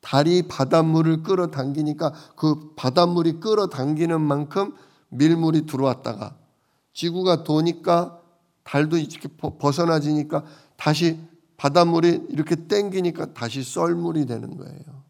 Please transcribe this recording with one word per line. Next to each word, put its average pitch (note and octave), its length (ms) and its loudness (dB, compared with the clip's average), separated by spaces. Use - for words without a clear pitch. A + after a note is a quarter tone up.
달이 E3+ 460 2
바닷물을 D#3+ 760 2
끌어당기니까 D3+ 880 -2
그 D#3 400 -2
바닷물이 E3+ 640 2
끌어당기는 D#3+ 840 0
만큼 D3+ 540 -2
밀물이 D#3+ 560 2
들어왔다가 B2 720 -4
지구가 E3+ 500 0
도니까 E3+ 760 0
달도 D#3 340 0
이렇게 - 300 -6
벗-, - 300 -10
벗어나지니까 D3+ 880 0
다시 D#3+ 420 2
바닷물이 E3+ 720 4
이렇게 D#3+ 380 -4
땡기니까 F#3 680 -2
다시 A#2+ 300 -6
썰물이 E3+ 640 -2
되는 A2+ 280 -8
거예요. - 540 -18